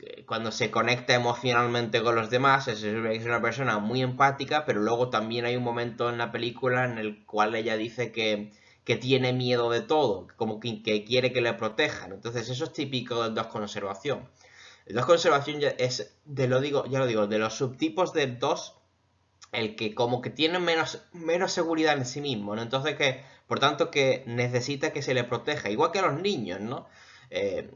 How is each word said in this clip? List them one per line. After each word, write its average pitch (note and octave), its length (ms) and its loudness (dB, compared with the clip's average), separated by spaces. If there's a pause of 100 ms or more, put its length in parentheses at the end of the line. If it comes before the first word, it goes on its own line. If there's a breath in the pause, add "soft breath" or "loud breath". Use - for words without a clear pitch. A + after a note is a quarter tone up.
eh, - 220 -16
cuando A2+ 260 -4
se G#2+ 200 -2
conecta A#2+ 440 2
emocionalmente A#2+ 880 2
con A#2+ 120 2
los A2 160 0
demás, C3+ 360 4
es, G#2+ 160 -4
es A2+ 420 -2
una A#2 180 0
persona A#2 360 0
muy A#2 240 0
empática, C#3 640 2
pero G#2+ 160 0
luego A#2 300 2
también A#2 340 0
hay A#2+ 100 0
un B2 80 -2
momento A#2+ 460 -2
en A#2+ 80 -2
la A#2 160 -2
película B2 540 0
en A#2 120 -4
el G#2+ 280 -6
cual G#2+ 280 2
ella A2+ 220 0
dice A2+ 340 -4
que, G#2+ 420 -2 (320 loud breath)
que A#2+ 120 2
tiene B2+ 360 2
miedo B2 380 2
de A#2 120 2
todo, G#2+ 540 2
como A2 240 -2
que, A2 220 -6
que G#2 220 0
quiere B2 280 2
que A#2+ 100 2
le A#2 100 2
protejan. A2 600 -2
Entonces, A#2 360 -6
eso B2+ 160 -4
es - 80 -8
típico B2+ 500 -4
del A2 120 -2
dos A2 120 -2
conservación. G#2 800 -6 (580 loud breath)
El G2+ 100 -8
dos C3 100 0
conservación D3+ 540 4
ya C#3+ 80 2
es, - 560 -2
de C3+ 240 0
lo B2+ 120 4
digo, C#3+ 260 2
ya C3 120 0
lo C3+ 80 4
digo, G#2+ 200 4
de G#2+ 120 0
los A2 160 0
subtipos D#3+ 580 0
del C3 260 0
dos, - 400 -2 (760)
el A2 240 -2
que G#2+ 180 -4
como B2 280 0
que A#2+ 80 -6
tiene D#3+ 280 2
menos, E3 440 0 (100)
menos E3+ 400 0
seguridad D#3+ 460 2
en B2+ 80 -2
sí C#3+ 160 -6
mismo, G#2+ 340 -2
¿no? A2+ 60 -4
Entonces C3+ 340 -2
que, C3+ 260 0 (240 loud breath)
por A#2 140 -2
tanto, D3 300 2
que C3+ 360 2
necesita B2 680 0
que D3 80 -4
se C#3+ 100 -2
le B2 120 2
proteja, B2 440 -2
igual C#3 240 2
que G3+ 60 0
a F#3+ 80 2
los C#3+ 160 0
niños, A#2 400 -2
¿no? A#2 240 -6 (420 loud breath)
Eh, F2+ 480 -2